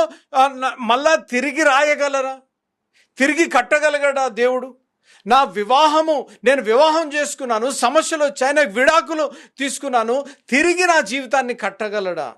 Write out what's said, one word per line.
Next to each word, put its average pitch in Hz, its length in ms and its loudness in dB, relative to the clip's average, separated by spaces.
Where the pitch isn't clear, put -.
ఆ, 262 40 6
నా, 262 60 -2
మళ్ళా 294 220 2
తిరిగి 277 380 0
రాయగలరా, 269 640 0
తిరిగి 294 280 2
కట్టగలగడా 285 720 0
దేవుడు? 254 280 0
నా 240 140 4
వివాహము, 302 600 2
నేను 269 220 2
వివాహం 311 460 2
చేసుకున్నాను, 262 540 -4
సమస్యలు 302 420 0
వచ్చాయి, 262 320 -2
నాకు 269 180 0
విడాకులు 311 480 2
తీసుకున్నాను, 247 540 -2
తిరిగి 349 400 2
నా 320 80 4
జీవితాన్ని 254 520 -4
కట్టగలడా? 196 760 -6